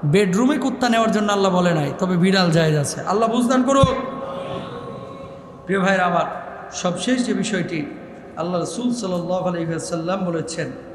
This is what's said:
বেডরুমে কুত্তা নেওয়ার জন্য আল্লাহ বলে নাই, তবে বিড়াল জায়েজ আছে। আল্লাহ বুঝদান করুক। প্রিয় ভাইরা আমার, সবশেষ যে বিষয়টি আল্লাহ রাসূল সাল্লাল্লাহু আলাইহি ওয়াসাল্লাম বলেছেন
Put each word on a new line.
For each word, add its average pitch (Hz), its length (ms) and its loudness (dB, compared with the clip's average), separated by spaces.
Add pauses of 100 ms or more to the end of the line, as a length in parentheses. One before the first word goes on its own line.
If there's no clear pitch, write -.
বেডরুমে 202 540 4
কুত্তা 254 300 0
নেওয়ার 226 240 4
জন্য 208 200 2
আল্লাহ 196 200 4
বলে 180 220 4
নাই, 147 240 0
তবে 185 180 0
বিড়াল 185 340 4
জায়েজ 160 260 4
আছে। - 300 0
আল্লাহ 208 220 2
বুঝদান 247 340 4
করুক। 269 320 4 (1700)
প্রিয় 190 180 -2
ভাইরা 185 260 4
আমার, 175 200 2 (460)
সবশেষ 185 540 0
যে 220 80 0
বিষয়টি 180 460 -2 (560)
আল্লাহ 170 240 -2
রাসূল 233 320 -4
সাল্লাল্লাহু 180 560 -2
আলাইহি 170 220 -2
ওয়াসাল্লাম 165 540 -4
বলেছেন 165 440 -4 (260)